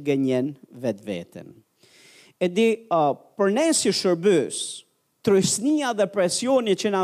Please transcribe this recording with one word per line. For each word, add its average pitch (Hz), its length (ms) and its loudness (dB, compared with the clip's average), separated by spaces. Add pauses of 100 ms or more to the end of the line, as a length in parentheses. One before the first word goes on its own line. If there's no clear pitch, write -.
gënjen 135 480 0 (160)
vetveten. 101 840 -8 (880)
E 185 80 2
di, 220 180 2 (260)
uh, 151 200 2 (240)
për 196 160 2
ne 302 200 2
si - 200 0
shërbys, 175 880 0 (420)
trysnia 233 680 2
dhe 202 160 0
presioni 202 680 0
që 208 160 -2
na 190 100 0